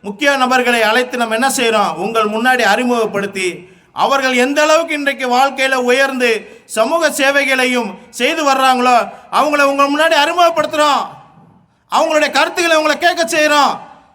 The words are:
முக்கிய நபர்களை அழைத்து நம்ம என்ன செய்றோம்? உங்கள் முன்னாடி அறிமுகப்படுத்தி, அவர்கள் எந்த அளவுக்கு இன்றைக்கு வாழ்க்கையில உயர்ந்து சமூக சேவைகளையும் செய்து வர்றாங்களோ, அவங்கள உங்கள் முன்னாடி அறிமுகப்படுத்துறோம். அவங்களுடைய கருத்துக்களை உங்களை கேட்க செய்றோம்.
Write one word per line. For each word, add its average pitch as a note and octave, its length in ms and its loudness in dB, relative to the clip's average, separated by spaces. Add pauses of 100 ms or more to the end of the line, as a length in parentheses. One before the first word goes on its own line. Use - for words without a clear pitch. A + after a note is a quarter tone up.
முக்கிய C4+ 360 -2
நபர்களை B3 440 0
அழைத்து B3 360 0
நம்ம A3+ 160 -2
என்ன B3 160 0
செய்றோம்? A3 440 0
உங்கள் A3 340 -2
முன்னாடி A#3 340 0
அறிமுகப்படுத்தி, G#3 840 -2 (460)
அவர்கள் B3+ 420 0
எந்த C#4 260 0
அளவுக்கு D#4+ 320 2
இன்றைக்கு C#4 340 -4 (100)
வாழ்க்கையில C4+ 360 0
உயர்ந்து B3+ 560 0 (360)
சமூக D4+ 440 0
சேவைகளையும் C4 800 0 (200)
செய்து D4 420 -2
வர்றாங்களோ, B3+ 460 2 (340)
அவங்கள D4 300 0
உங்கள் C#4 320 2
முன்னாடி D#4+ 300 2
அறிமுகப்படுத்துறோம். D#4 760 0 (920)
அவங்களுடைய D4+ 400 0
கருத்துக்களை E4 460 0
உங்களை D4+ 200 0
கேட்க E4+ 260 0
செய்றோம். D4+ 560 0 (360)